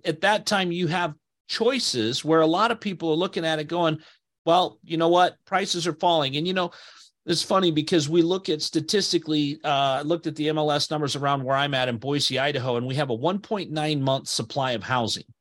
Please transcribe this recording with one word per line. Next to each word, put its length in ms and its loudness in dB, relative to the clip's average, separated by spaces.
at 160 -2
that 240 2
time, 260 0
you 160 -2
have 260 -2
choices 760 0
where 160 4
a 80 6
lot 240 2
of 80 -4
people 320 -4
are 60 0
looking 260 -2
at 160 -2
it 60 -6
going, 340 0
"Well, 360 2
you 140 -8
know 140 2
what? 340 6
Prices 440 -2
are 60 -2
falling." 440 0
And, 100 -2
you 60 -2
know, 180 -2
it's 180 -2
funny 260 2
because 400 0
we 140 4
look 260 0
at 120 -2
statistically, 1040 -2
uh, 360 0
I 20 -8
looked 240 -2
at 100 -6
the 140 -2
M 80 0
L 140 2
S 180 0
numbers 260 -2
around 280 0
where 140 0
I'm 180 0
at 120 2
in 100 -2
Boise, 420 -2
Idaho, 380 0
and 100 -4
we 80 -4
have 160 -2
a 20 0
one 240 -2
point 320 -6
nine 320 -2
month 260 0
supply 440 -4
of 100 -2
housing. 440 -2